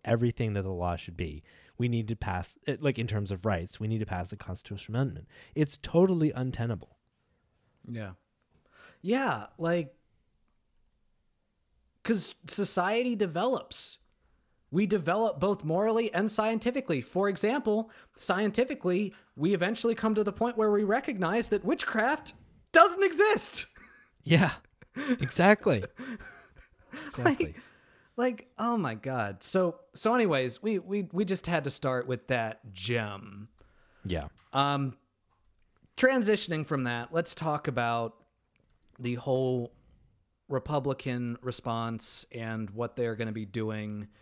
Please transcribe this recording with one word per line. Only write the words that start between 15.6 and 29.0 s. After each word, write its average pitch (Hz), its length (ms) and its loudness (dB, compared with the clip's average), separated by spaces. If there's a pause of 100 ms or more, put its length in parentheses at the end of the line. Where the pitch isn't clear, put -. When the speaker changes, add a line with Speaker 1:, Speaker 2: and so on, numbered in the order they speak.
Speaker 2:
morally 214 500 2
and 208 180 0
scientifically. 226 720 0
For 196 280 0
example, 220 600 0 (240)
scientifically, 202 960 0 (220)
we 165 180 2
eventually 214 420 0
come 220 200 2
to 208 80 2
the 202 100 0
point 233 240 -2
where 214 140 4
we 208 120 4
recognize 208 640 0
that 208 140 0
witchcraft 247 680 0 (380)
doesn't 349 320 8
exist. 392 640 2 (560)
Speaker 1:
Yeah, 165 300 4 (420)
Speaker 2:
<laughs> - 0 - (240)
Speaker 1:
exactly. 175 600 4
Speaker 2:
Like, - 1300 -16
Speaker 1:
Exactly. - 480 0 (600)
Speaker 2:
like, 240 420 -2
oh 233 200 0
my 135 180 0
God. 107 480 -4